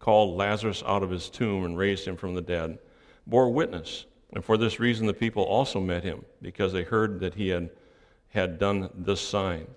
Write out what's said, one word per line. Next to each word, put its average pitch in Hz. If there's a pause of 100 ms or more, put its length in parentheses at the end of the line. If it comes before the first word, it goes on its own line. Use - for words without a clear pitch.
called 107
Lazarus 101
out 98
of 90
his 90
tomb 98
and 85
raised 98
him 90
from 90
the 90
dead 82 (440)
bore 123
witness. 117 (260)
And 98
for 110
this 110
reason 113
the 101
people 110
also 113
met 87
him, 85 (180)
because 95
they 92
heard 107
that 90
he 98
had, 87 (600)
had 92
done 98
this 95
sign. 90